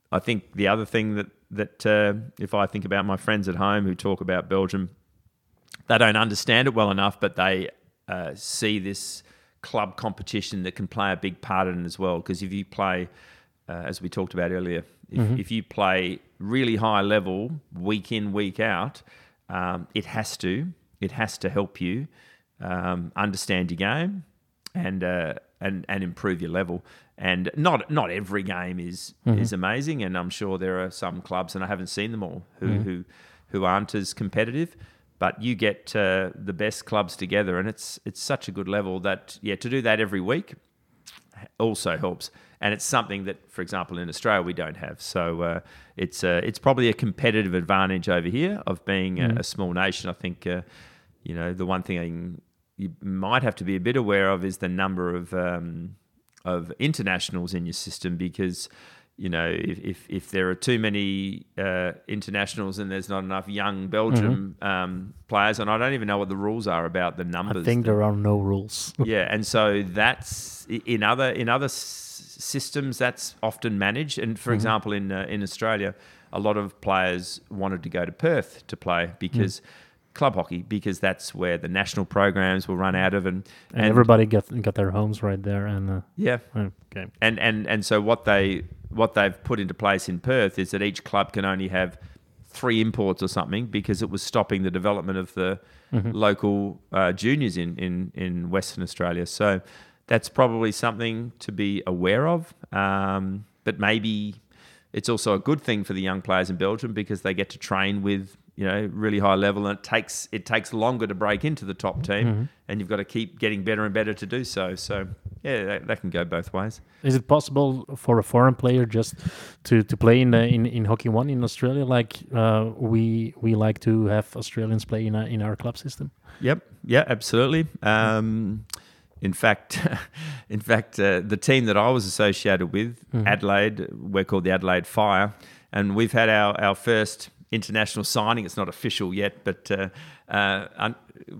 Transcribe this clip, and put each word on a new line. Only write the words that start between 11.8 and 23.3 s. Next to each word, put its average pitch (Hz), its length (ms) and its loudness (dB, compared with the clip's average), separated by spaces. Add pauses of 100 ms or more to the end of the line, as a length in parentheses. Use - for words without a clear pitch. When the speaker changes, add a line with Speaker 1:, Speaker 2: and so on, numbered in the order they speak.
Speaker 1:
it - 20 -6
as 85 140 -10
well. 90 220 0
'Cause 90 200 -6
if 95 100 -8
you 98 140 -6
play, 92 420 -2 (600)
uh, 85 180 -10
as 87 160 -8
we 90 80 -6
talked 92 240 -4
about 87 180 -2
earlier, 90 320 -4 (280)
if, - 80 -6
Speaker 2:
Mm-hmm. 117 200 2
Speaker 1:
if 95 120 -8
you 110 120 -2
play 92 560 0 (180)
really 117 380 0
high 107 260 4
level 101 500 2 (220)
week 95 380 -2
in, 104 200 -2
week 98 280 -2
out, 110 420 0 (480)
um, 90 460 -4
it 107 100 -2
has - 320 -6
to, 104 300 -2 (340)
it 98 100 -2
has - 280 -4
to 95 100 -2
help 98 320 -4
you, 107 260 -4 (540)
um, 90 540 -4
understand 95 560 0